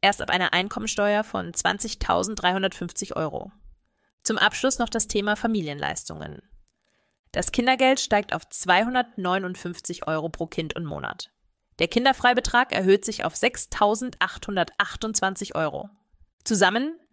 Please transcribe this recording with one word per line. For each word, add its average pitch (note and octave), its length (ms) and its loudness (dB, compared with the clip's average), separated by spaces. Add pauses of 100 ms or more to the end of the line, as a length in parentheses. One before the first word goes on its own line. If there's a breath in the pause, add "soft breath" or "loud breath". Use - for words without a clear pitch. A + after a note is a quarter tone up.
erst G3 200 4
ab - 80 -4
einer F#3 240 2
Einkommensteuer G#3 720 0
von F3+ 320 -8
zwanzigtausenddreihundertfünfzig F#3 1600 -2
Euro. - 360 -6 (680)
Zum A3 160 0
Abschluss B3+ 400 2
noch A#3 120 -2
das - 180 0
Thema G#3 280 0
Familienleistungen. D3+ 1080 -4 (880)
Das - 200 0
Kindergeld C4 480 4
steigt - 320 0
auf - 160 -4
zweihundertneunundfünfzig F#3 1600 0
Euro D#3 220 -2
pro E3 160 -6
Kind D#3+ 300 -6
und E3+ 100 -6
Monat. D3 460 -8 (480)
Der E3+ 80 2
Kinderfreibetrag B3 840 2
erhöht G3 320 4
sich - 200 -4
auf - 100 -4
sechstausendachthundertachtundzwanzig G#3 2250 -2
Euro. D#3 340 -4 (540)
Zusammen A3 520 2 (180)